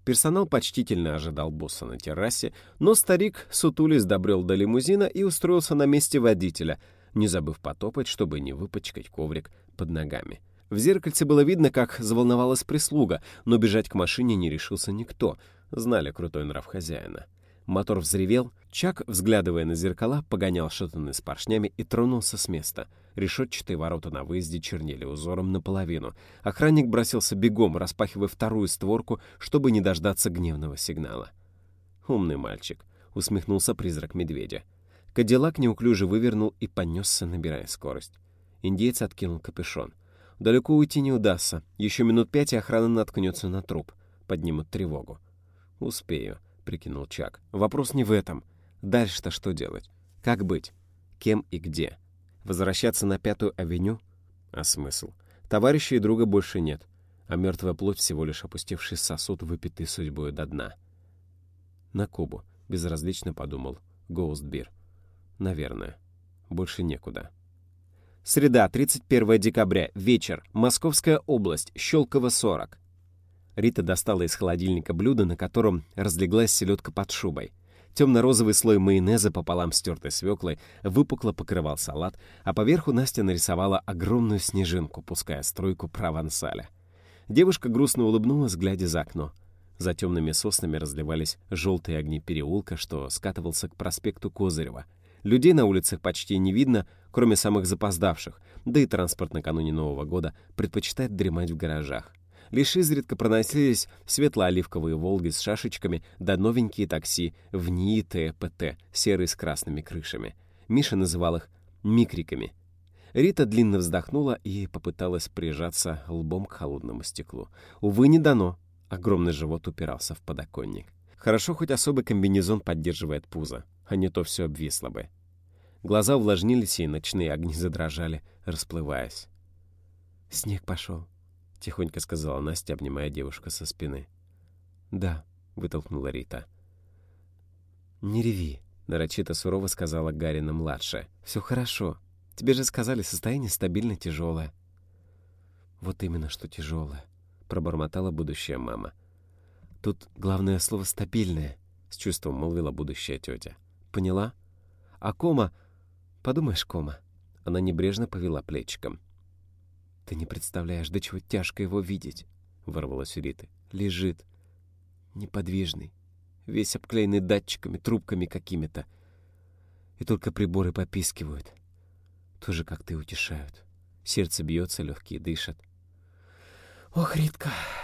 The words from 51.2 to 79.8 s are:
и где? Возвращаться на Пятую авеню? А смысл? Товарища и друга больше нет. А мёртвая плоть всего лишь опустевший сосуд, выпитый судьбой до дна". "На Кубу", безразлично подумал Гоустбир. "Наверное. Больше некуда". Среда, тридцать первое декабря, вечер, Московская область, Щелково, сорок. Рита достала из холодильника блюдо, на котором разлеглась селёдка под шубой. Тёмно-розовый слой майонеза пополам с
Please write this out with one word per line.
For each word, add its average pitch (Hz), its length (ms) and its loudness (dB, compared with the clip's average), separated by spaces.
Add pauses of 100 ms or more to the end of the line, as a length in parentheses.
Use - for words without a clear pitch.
и 87 80 -6
где? 80 400 -6 (460)
Возвращаться 95 640 0
на 95 120 2
Пятую 104 380 -2
авеню? 92 440 -2 (520)
А 76 100 -8
смысл? - 500 -4 (360)
Товарища 131 480 4
и - 20 6
друга 110 280 4
больше 98 340 2
нет. 76 260 -4 (400)
А 87 80 -6
мёртвая 90 400 0
плоть 98 240 -2
всего 78 260 -2
лишь 78 200 -6
опустевший - 540 -8
сосуд, - 440 -4
выпитый 82 460 -6
судьбой 73 420 -6
до 76 160 -8
дна". 69 280 -8 (1200)
"На 170 140 -2
Кубу", - 380 -8 (240)
безразлично 85 680 -4
подумал 65 460 -10 (280)
Гоустбир. 71 640 -4 (680)
"Наверное. 73 580 -6 (500)
Больше 87 360 -6
некуда". - 480 -8 (920)
Среда, 123 460 6
тридцать 135 340 0
первое 110 360 6
декабря, 95 580 2
вечер, 101 560 2
Московская 147 720 4
область, 98 480 0
Щелково, 135 540 2
сорок. - 520 -2 (760)
Рита 104 260 2
достала 92 400 0
из 82 120 0
холодильника 87 600 0
блюдо, 110 300 4
на 85 120 0
котором 92 480 2 (100)
разлеглась 98 580 2
селёдка 95 400 0
под 98 180 -4
шубой. 73 420 -6 (420)
Тёмно-розовый 120 600 6
слой 107 240 8
майонеза 98 540 6
пополам 85 400 -2
с - 100 2